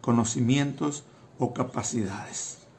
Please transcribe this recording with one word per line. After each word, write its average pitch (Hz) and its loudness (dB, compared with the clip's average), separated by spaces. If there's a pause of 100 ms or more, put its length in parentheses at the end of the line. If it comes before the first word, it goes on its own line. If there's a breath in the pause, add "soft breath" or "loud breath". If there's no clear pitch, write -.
conocimientos 135 2 (340 loud breath)
o 120 0
capacidades. 107 -4 (200)